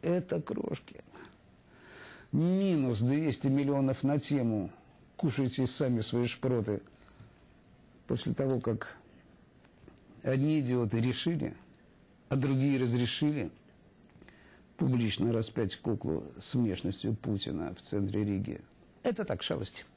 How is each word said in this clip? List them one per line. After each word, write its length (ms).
Это 400
крошки. 600
Минус 680
двести 480
миллионов 560
на 160
тему 500
«Кушайте 500
сами 340
свои 280
шпроты». 520
После 280
того, 260
как 360
одни 380
идиоты 400
решили, 560
а 80
другие 420
разрешили 720
публично 560
распять 420
куклу 480
с 160
внешностью 600
Путина 580
в 80
центре 420
Риги. 360
Это 220
так, 180
шалости. 420